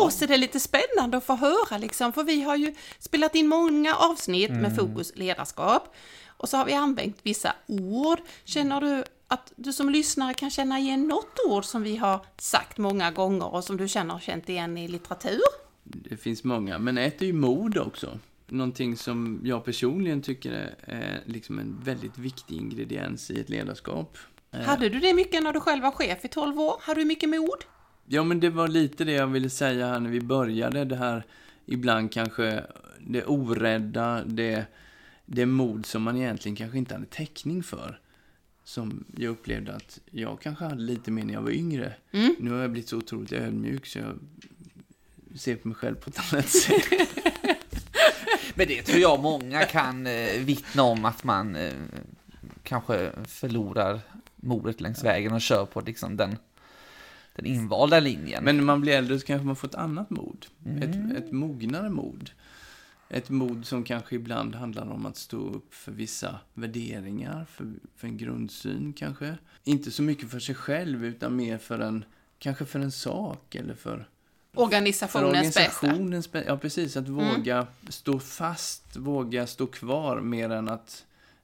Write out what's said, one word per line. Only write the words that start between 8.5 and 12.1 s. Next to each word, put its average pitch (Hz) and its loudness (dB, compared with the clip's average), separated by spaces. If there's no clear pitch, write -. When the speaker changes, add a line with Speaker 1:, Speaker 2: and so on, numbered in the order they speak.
Speaker 1:
du 285 0
att - -4
du 262 -6
som 277 2
lyssnare 277 2
kan 277 -4
känna 269 0
igen 269 2
något 403 -2
ord 202 2
som 226 -2
vi 214 -2
har 190 0